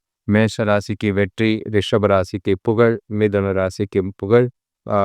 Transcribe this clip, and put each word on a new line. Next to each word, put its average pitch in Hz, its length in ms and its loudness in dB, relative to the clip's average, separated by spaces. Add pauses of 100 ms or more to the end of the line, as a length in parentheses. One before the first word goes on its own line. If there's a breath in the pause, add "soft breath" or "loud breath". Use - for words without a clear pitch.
(280)
மேஷ 107 360 2
ராசிக்கு 104 480 -2
வெற்றி, 101 400 0 (180)
ரிஷப 104 360 0
ராசிக்கு 98 460 0 (100)
புகழ், 117 340 2 (160)
மிதுன 101 400 0
ராசிக்கு 95 500 -2 (140)
புகழ், 120 320 2 (380)
ஆ, 107 180 -2